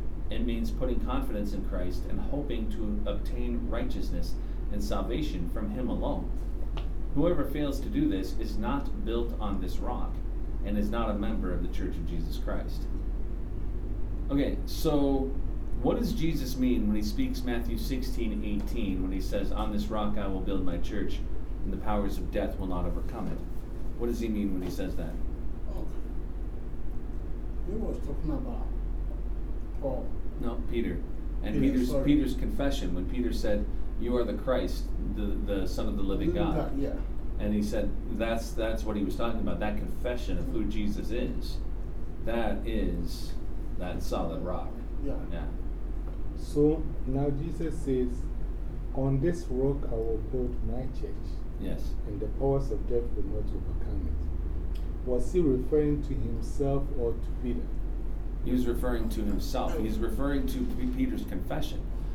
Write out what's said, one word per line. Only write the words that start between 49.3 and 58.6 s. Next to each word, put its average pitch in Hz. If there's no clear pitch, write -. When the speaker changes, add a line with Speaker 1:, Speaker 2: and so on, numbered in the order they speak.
Speaker 3:
rock 135
I 117
will 113
build 123
my 120
church." -
Speaker 1:
Yes. -
Speaker 3:
"And 101
the 101
powers 135
of 107
death 120
will -
not -
overcome -
it." -
Was 123
he 180
referring 147
to 139
himself 131
or 117
to -
Peter? 120
Speaker 1:
He 131
was 123